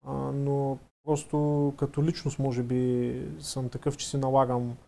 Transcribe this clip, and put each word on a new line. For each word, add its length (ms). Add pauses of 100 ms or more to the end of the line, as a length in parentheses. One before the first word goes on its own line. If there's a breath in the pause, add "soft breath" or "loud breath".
А, 80
но 640 (260)
просто 720
като 260
личност, 360
може 240
би, 600 (160)
съм 300
такъв, 280
че 120
си 80
налагам 600 (120)